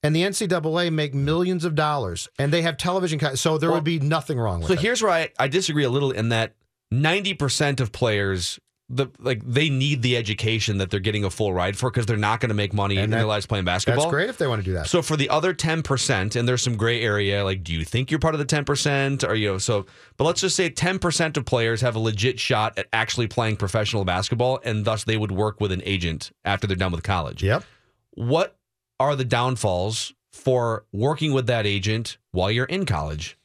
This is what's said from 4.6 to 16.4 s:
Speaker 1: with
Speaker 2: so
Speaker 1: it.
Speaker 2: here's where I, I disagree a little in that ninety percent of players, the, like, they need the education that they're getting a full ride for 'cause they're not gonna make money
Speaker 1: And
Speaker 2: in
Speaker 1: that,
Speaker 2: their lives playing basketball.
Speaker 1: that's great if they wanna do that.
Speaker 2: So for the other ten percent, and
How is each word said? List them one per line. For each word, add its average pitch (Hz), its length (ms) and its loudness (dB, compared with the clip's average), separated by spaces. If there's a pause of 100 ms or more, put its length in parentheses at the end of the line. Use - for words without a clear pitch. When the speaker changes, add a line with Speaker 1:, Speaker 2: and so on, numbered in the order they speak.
Speaker 1:
with 82 80 -4
Speaker 2:
so 190 60 4
Speaker 1:
it. 143 40 -2
Speaker 2:
here's 226 240 0
where 202 80 4
I, 165 260 2
I 135 120 0
disagree 156 340 2
a 127 60 2
little 135 220 2
in 110 180 0
that 113 260 0 (340)
ninety 170 460 2
percent 143 460 0
of 113 100 0
players, 101 680 0 (340)
the, 131 140 0 (120)
like, 123 260 -2
they 143 240 2
need 135 320 2
the 120 160 2
education 110 640 0
that 92 100 0
they're 101 100 0
getting 104 240 0
a 95 60 0
full 98 240 -2
ride 90 240 0
for 127 140 -2
'cause 113 160 0
they're 110 100 0
not 104 240 2
gonna 110 140 -2
make 104 180 -2
money 101 240 0
Speaker 1:
And 98 80 0
Speaker 2:
in 110 60 -2
Speaker 1:
that, 113 60 0
Speaker 2:
their 110 100 2
lives 104 180 -2
playing 101 180 -2
basketball. 117 420 2
Speaker 1:
that's 170 60 0
great 160 160 0
if 254 120 -8
they 151 80 0
wanna 110 160 0
do 95 100 -2
that. 82 140 -4
Speaker 2:
So 175 160 2
for 156 120 0
the 139 140 0
other 165 240 2
ten 160 300 -2
percent, 107 520 0
and 120 140 0